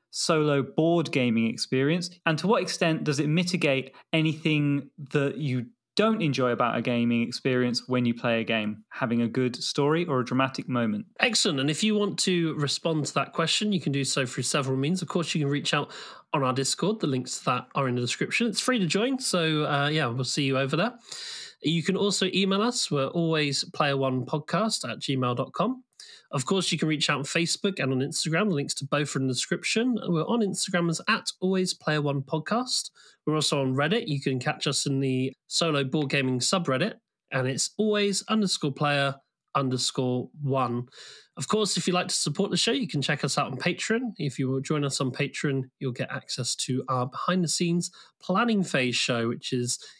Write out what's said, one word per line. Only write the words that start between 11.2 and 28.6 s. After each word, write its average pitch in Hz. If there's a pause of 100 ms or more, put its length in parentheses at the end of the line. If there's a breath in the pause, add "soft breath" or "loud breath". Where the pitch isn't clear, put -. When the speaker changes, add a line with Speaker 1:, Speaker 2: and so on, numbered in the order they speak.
Speaker 2:
Excellent. 131
And 139
if 156
you 214
want 202
to 170
respond 151
to -
that 139
question, 185
you 180
can 147
do 139
so 131
through 123
several 131
means. 160
Of -
course, -
you 156
can 139
reach 143
out 147 (420 loud breath)
on 143
our 127
Discord. 170
The -
links 131
to -
that 127
are 135
in 123
the 123
description. 147
It's 202
free 254
to 185
join. 240
So, 160
uh, 143
yeah, 151
we'll 123
see 147
you 135
over 135
there. 226 (680 loud breath)
You 160
can 185
also 196
email 196
us. 240
We're 135
always 156
player 143
one 131
podcast 170
at 117
gmail 127
dot -
com. 254 (480 loud breath)
Of 139
course, 190
you 160
can 156
reach 151
out 139
on 135
Facebook 175
and 143
on 127
Instagram. 165
The 170
links 143